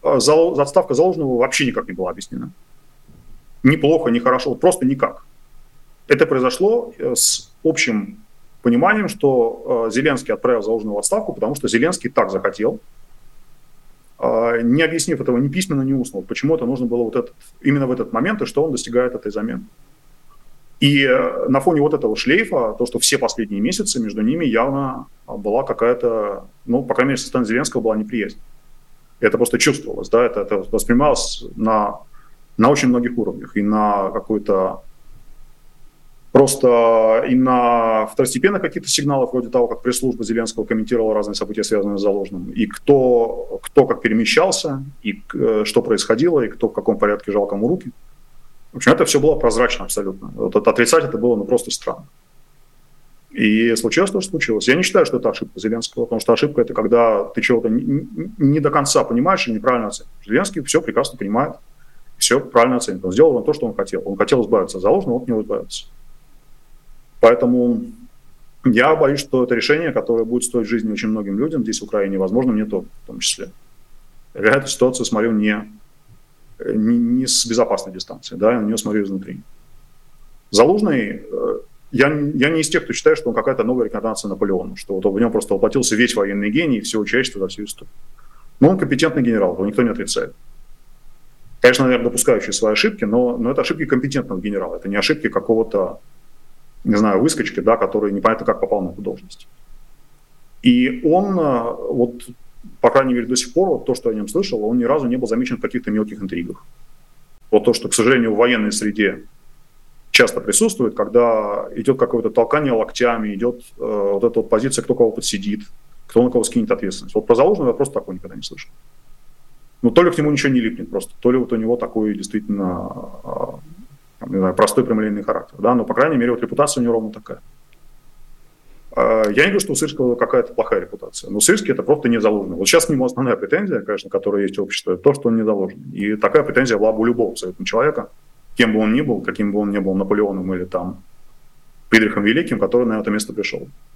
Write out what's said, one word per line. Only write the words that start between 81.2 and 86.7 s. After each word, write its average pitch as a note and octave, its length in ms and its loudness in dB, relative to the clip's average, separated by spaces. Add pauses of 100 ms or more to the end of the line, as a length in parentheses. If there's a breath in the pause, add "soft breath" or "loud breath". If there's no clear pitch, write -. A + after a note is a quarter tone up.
э, - 280 -4 (320)
я, C3+ 160 4
я D3 420 0
не D#3+ 120 0
из D3+ 80 -4
тех, - 160 0
кто C3 80 -6
считает, D#3 260 4
что A#2+ 100 -4
он A2+ 60 -4
какая-то A#2 280 0
новая B2 200 0
реинкарнация A2 460 -6
Наполеона, F#2+ 460 -2
что - 200 -8
вот F#2+ 100 -2
в G2 140 0
нём A#2 120 2
просто G#2+ 220 -2
воплотился A2 420 2
весь A2+ 200 0
военный G2+ 340 -2
гений C3+ 280 0